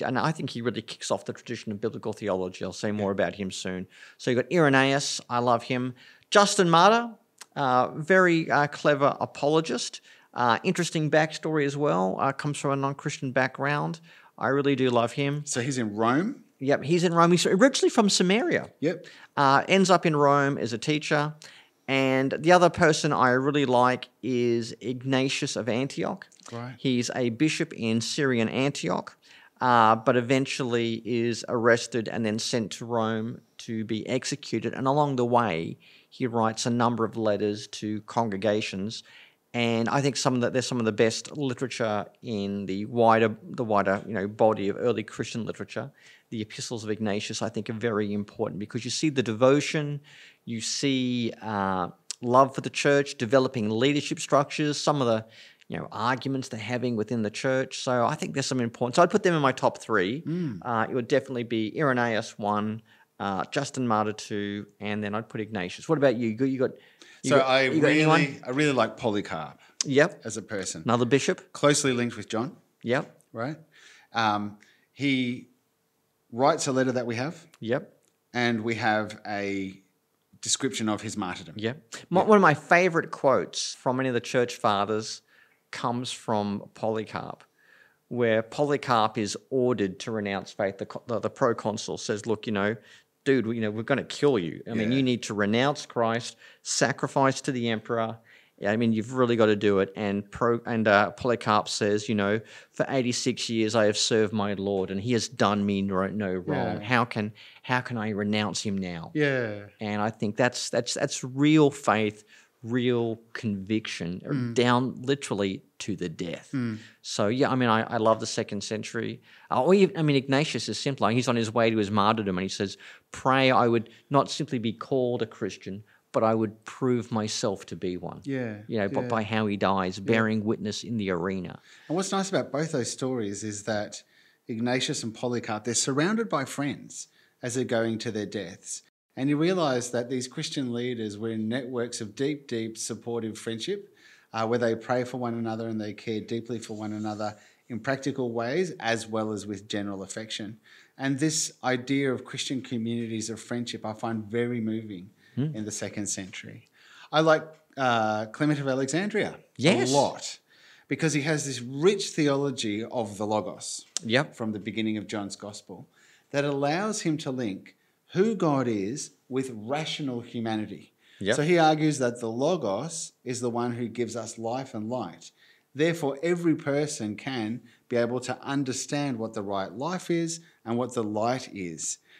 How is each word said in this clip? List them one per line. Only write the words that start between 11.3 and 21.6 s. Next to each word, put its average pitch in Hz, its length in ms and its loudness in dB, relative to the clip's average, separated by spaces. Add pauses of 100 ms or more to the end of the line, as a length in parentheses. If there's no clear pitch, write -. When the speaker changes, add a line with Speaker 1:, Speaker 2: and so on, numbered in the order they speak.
Speaker 1:
as 143 120 -2
well, 175 420 0
uh, 135 140 2
comes 147 260 -4
from 143 120 0
a 139 40 0
non-Christian 139 560 -4
background. 143 680 0 (380)
I 113 120 0
really 139 260 4
do 127 160 2
love 117 220 2
him. 143 320 -2
Speaker 2:
So - 160 -4
he's 131 180 -2
in 104 160 -2
Rome? 135 480 2 (180)
Speaker 1:
Yep, 135 220 2
he's 170 220 2
in 170 80 2
Rome. 170 180 8
He's 175 140 4
originally 262 440 6
from 214 200 4
Samaria. 214 600 2 (120)
Speaker 2:
Yep. 190 240 -2 (320)
Speaker 1:
Uh, 139 320 6
ends 185 200 6
up 175 160 6
in 160 100 4
Rome 143 420 6
as 113 160 -2
a 113 40 -2
teacher. 151 560 0 (540)